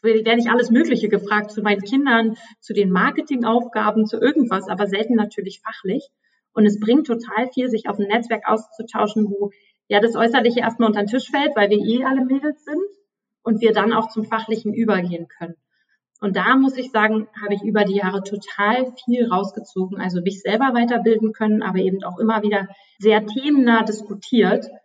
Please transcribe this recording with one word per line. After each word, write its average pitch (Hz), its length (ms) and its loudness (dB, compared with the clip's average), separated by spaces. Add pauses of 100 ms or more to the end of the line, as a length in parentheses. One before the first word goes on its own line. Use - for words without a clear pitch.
werde 226 380 2
ich 233 100 0
alles 233 220 2
Mögliche 226 380 2
gefragt, 208 420 -2
zu 214 100 -8
meinen 202 200 2
Kindern, 226 560 0 (240)
zu - 120 -12
den 196 160 2
Marketingaufgaben, 220 1160 0
zu 226 120 -6
irgendwas, 233 520 0
aber 196 180 -2
selten 220 280 -2
natürlich 202 440 -4
fachlich. 220 480 -8 (460)
Und 214 120 4
es 208 140 2
bringt 262 280 2
total 226 460 -4
viel, 254 140 -2
sich 220 220 -4
auf 202 100 -6
ein 202 80 -2
Netzwerk 220 400 -2
auszutauschen, 214 840 -2
wo 202 220 -4 (380)
ja 202 100 4
das 233 160 2
Äußerliche 233 460 2
erstmal 226 260 0
unter 208 140 0
den 202 60 -2
Tisch 247 220 -4
fällt, 285 280 0
weil 202 120 4
wir 208 100 4
eh 247 260 0
alle 262 180 0
Mädels 277 400 -2
sind 302 160 -6 (640)
und 220 160 0
wir 220 140 4
dann 208 180 2
auch 226 160 0
zum 214 160 -6
Fachlichen 214 500 -4
übergehen 180 540 -2
können. 165 280 -14 (680)
Und 196 160 -2
da 214 180 4
muss 269 220 2
ich 254 140 -8
sagen, 214 360 0 (160)
habe 202 120 -2
ich 196 80 -8
über 214 200 2
die 196 140 0
Jahre 196 260 -2
total 214 680 -2 (100)
viel 240 240 0
rausgezogen, 190 720 -4
also 180 220 -4
mich 190 180 -4
selber 226 360 0
weiterbilden 226 580 0
können, 214 280 0
aber 185 180 -2
eben 190 260 -2
auch 180 140 -10
immer 220 220 0
wieder 202 280 -2 (300)
sehr 214 260 4
themennah 240 580 2
diskutiert. 214 840 0 (160)